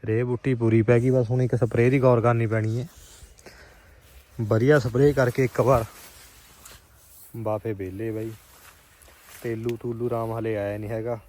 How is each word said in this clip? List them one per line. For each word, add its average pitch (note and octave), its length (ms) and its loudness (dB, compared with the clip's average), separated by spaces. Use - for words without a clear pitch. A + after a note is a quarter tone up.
ਰੇਹ A2+ 220 0
ਬੂਟੀ B2 300 -2
ਪੂਰੀ A2+ 260 4
ਪੈ A#2+ 180 4
ਗਈ, B2 100 0
ਬਸ B2 200 2
ਹੁਣ B2+ 120 0
ਇੱਕ B2+ 140 0
ਸਪਰੇਅ A#2 360 2
ਦੀ C#3 100 2
ਗੌਰ B2 200 4
ਕਰਨੀ A#2 260 2
ਪੈਣੀ A2 320 -2
ਹੈ। D#3+ 80 -8
ਵਧੀਆ A#2 380 4
ਸਪਰੇਅ B2+ 340 2
ਕਰਕੇ C3 300 0
ਇੱਕ B2 180 -2
ਵਾਰ A#2 240 4
ਬਾਫੇ A2 360 -6
ਵਿਹਲੇ G2 380 -8
ਬਾਈ। A2 200 -8
ਤੇਲੂ A#2 380 -6
ਤੂਲੂ A#2+ 280 -6
ਰਾਮ A2+ 240 -4
ਹਲੇ A2+ 240 -4
ਆਇਆ G2+ 200 -6
ਨਹੀਂ G#2+ 120 -10
ਹੈਗਾ A2+ 280 -6